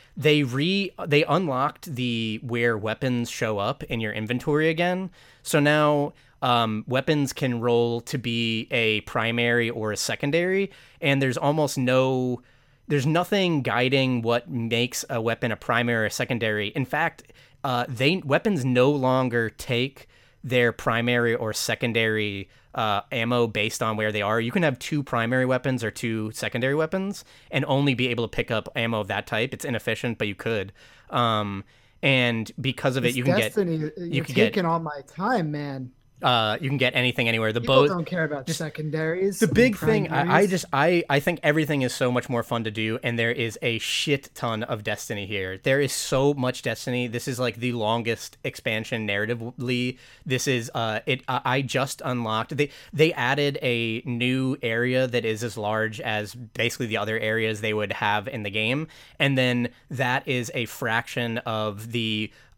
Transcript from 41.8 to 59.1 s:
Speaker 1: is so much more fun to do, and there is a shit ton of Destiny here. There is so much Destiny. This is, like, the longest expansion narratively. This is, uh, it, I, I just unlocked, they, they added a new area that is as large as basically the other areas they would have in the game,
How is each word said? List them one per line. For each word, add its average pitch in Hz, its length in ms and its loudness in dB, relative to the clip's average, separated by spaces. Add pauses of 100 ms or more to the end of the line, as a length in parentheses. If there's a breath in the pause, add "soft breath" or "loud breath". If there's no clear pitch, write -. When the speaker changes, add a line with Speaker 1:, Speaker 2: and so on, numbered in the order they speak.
Speaker 1:
is 127 140 0
so 123 180 2
much 123 160 -2
more 120 140 0
fun 117 220 -2
to 110 60 -4
do, 110 320 -2
and 120 160 0
there 117 140 2
is 117 300 -4
a 117 160 0
shit - 560 -2
ton 113 300 -4
of 107 200 -6
Destiny 104 400 -6
here. 95 320 -4
There 135 240 2
is 135 140 0
so 139 400 2
much 127 260 -2
Destiny. 123 460 -2
This 117 200 -6
is, 123 140 -4
like, 120 160 -2
the 120 160 -2
longest 117 720 -2
expansion 110 640 -4
narratively. 120 880 -2 (300 loud breath)
This 127 200 -2
is, 123 280 0
uh, 113 320 -2
it, 131 200 -2
I, 127 160 -2
I 131 200 2
just 131 420 -2
unlocked, 117 500 -2
they, 143 140 0 (240 loud breath)
they 160 220 4
added 139 480 0
a 117 420 0
new 127 580 0
area 123 440 0
that 120 180 0
is 113 180 -2
as 117 140 -6
large 110 460 -2
as 107 320 -4
basically 120 500 -2
the 110 140 0
other 110 200 -2
areas 110 440 0
they 110 100 0
would 107 220 -2
have 104 340 0
in 117 140 -8
the 101 80 -6
game, 113 380 -2 (300 loud breath)